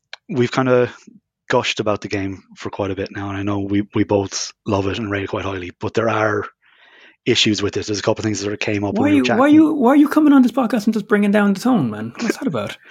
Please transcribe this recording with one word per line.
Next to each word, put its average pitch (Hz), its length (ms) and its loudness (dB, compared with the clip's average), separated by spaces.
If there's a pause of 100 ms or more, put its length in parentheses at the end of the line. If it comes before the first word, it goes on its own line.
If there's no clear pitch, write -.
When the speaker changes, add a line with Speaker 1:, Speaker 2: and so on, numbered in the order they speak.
(300)
Speaker 1:
we've 123 220 0
kinda 127 380 2 (600)
gushed - 300 -2
about 104 200 -2
the 104 80 -10
game 98 340 -6 (140)
for - 140 -12
quite 98 200 -4
a 95 60 -8
bit 95 160 -8
now, 101 160 -10
and 98 80 -8
I 98 60 -6
know 101 180 -4
we, 101 340 -2
we 104 100 2
both - 480 -2 (140)
love 98 200 0
it 98 120 -4
and 107 120 -6
rate 101 140 -4
it 95 60 -8
quite 95 140 -6
highly, 92 340 -8
but 104 160 -8
there 113 140 0
are 107 380 -2 (800)
issues 110 360 2
with 101 140 -2
it. 95 80 -6
There's 104 140 -4
a 95 40 -8
couple - 200 0
of - 20 0
things 107 140 -2
that 98 60 -6
sort 104 100 -4
of 104 60 -8
came 104 220 -2
up 101 120 -2
Speaker 2:
Why 214 80 0
Speaker 1:
when 294 80 2
we 294 60 4
Speaker 2:
you, 269 60 4
Speaker 1:
were 247 40 0
chatting. 233 140 2
Speaker 2:
why 277 80 4
you, 311 260 6
why 254 160 2
are 294 60 4
you 294 120 6
coming 302 240 4
on 277 80 8
this 240 120 4
podcast 240 340 -2
and 220 80 2
just 208 120 -4
bringing 208 240 2
down 202 220 4
the 190 80 -4
tone, 208 300 0
man? 107 280 -10
What's 233 200 -2
that 285 80 -4
about? 202 320 -4 (120)